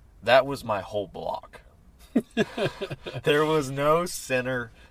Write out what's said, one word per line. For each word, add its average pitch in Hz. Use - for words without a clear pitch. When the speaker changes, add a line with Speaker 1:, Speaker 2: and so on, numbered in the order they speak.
Speaker 1:
That 127
was 135
my 107
whole 101
block. -
Speaker 2:
<laughs> -
Speaker 1:
There 151
was 156
no 151
center 127